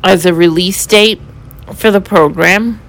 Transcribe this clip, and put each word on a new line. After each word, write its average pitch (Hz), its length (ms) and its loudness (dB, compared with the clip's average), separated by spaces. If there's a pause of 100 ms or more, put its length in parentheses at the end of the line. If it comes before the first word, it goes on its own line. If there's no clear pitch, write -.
as 185 240 0
a 175 80 2
release 175 520 0
date 214 340 0 (560)
for 220 160 0
the 196 100 2
program. 190 880 0